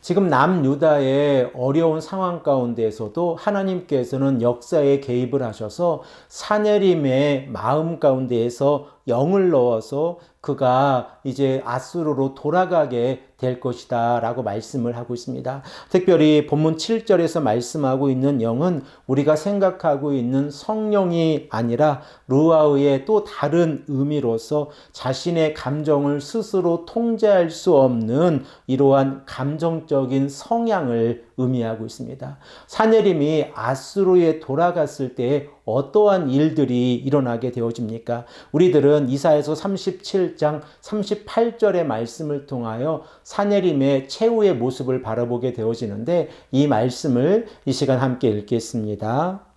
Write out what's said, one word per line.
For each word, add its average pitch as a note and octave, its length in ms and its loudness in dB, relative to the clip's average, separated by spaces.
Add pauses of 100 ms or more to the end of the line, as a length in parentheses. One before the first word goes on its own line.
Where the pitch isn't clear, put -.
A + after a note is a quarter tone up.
지금 F#3 260 2
남유다의 C#3+ 1300 2
어려운 D#3 460 2
상황 F3+ 420 -4
가운데에서도 A#2+ 920 -2
하나님께서는 C#3 1040 -2
역사에 C#3 580 0
개입을 B2 420 -2
하셔서 B2 640 -4 (240)
사네림의 F3+ 1200 2
마음 C#3+ 520 -2
가운데에서 C3 880 0 (200)
영을 E3+ 420 2
넣어서 C#3 680 0 (220)
그가 C3 840 0
이제 C3+ 420 -2
아수르로 C3+ 680 -4
돌아가게 D3 880 0 (140)
될 B2+ 220 -4
것이다 A#2+ 600 -2
라고 A#2 220 -4
말씀을 A#2 540 -6
하고 A#2+ 180 -10
있습니다. B2+ 500 -8 (260)
특별히 D#3 580 4
본문 D#3+ 300 0
칠 A3 280 -2
절에서 E3+ 360 2
말씀하고 C3+ 680 0
있는 C3 320 0
영은 C3 420 0 (240)
우리가 C#3+ 280 2
생각하고 E3+ 760 -2
있는 C3+ 360 -2
성령이 F3+ 1000 -2
아니라 A#2+ 500 0 (260)
루아의 C#3+ 800 4
또 G#3 180 2
다른 D#3+ 640 -2
의미로서 C#3+ 840 -2 (220)
자신의 D#3 640 -2
감정을 C#3+ 680 0
스스로 F3 640 -2
통제할 G#3+ 640 2
수 D#3+ 280 0
없는 C3+ 680 2 (240)
이러한 C3+ 580 2
감정적인 C#3+ 1040 -2
성향을 C#3 960 -2 (120)
의미하고 A#2 480 -2
있습니다. C3+ 520 -14 (300)
사네림이 F3+ 840 4
아수르에 D#3+ 840 2
돌아갔을 E3 760 -2
때 C#3+ 340 -2 (160)
어떠한 E3 640 2
일들이 C3 640 2
일어나게 B2 580 -2
되어집니까? A#2 760 -6 (260)
우리들은 D3 580 4
이사야서 D3 460 2
삼십칠 F#3 840 -4
장 D3+ 240 -2 (200)
삼십팔 G#3+ 760 -4
절의 F3+ 280 0
말씀을 C#3 600 -6
통하여 B2 580 -6 (200)
사네림의 D#3+ 840 0
최후의 A3 480 2
모습을 B2+ 460 -2
바라보게 A#2+ 520 -4
되어지는데 A2+ 760 -4 (220)
이 C#3 160 2
말씀을 C3 800 0 (180)
이 C#3 60 -2
시간 C3 280 0
함께 B2+ 300 0
읽겠습니다. A2 1120 -4 (160)